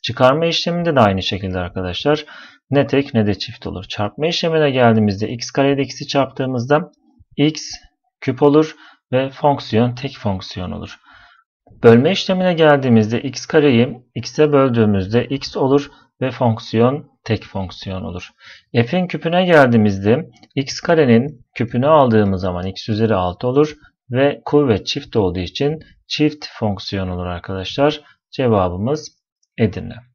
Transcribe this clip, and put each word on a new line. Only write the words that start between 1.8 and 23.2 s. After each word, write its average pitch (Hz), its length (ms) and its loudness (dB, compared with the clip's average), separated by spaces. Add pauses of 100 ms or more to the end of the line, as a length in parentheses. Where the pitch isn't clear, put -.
ne 139 160 2
tek 139 280 -2
ne 107 120 2
de 104 80 0
çift - 320 -12
olur. 90 220 -10
Çarpma 107 380 -6
işlemine 160 440 0
geldiğimizde 110 580 2
x 117 220 -10
kare 139 220 2
ile 139 100 0
x'i - 240 -8
çarptığımızda 135 840 -2 (460)
x 151 260 0 (580)
küp 127 220 -4
olur 151 340 4 (360)
ve 131 180 -2
fonksiyon 123 640 0
tek 131 240 -10
fonksiyon 92 520 -6
olur. 87 260 -12 (880)
Bölme 120 300 6
işlemine 185 420 0
geldiğimizde 131 680 4
x - 240 -10
kareyi 139 520 2 (160)
x'e 147 380 0
böldüğümüzde 117 720 2
x - 320 -8
olur 143 340 2 (300)
ve 127 100 -4
fonksiyon 120 800 0 (140)
tek 107 200 -4
fonksiyon 92 580 -10
olur. 90 260 -12 (580)
F'in 180 200 -2
küpüne 170 380 -2
geldiğimizde 117 840 4 (260)
x 139 260 -6
karenin 139 720 2
küpünü 123 320 -2
aldığımız 113 540 4
zaman 90 260 -4
x - 220 -10
üzeri 110 260 0
altı 90 320 -2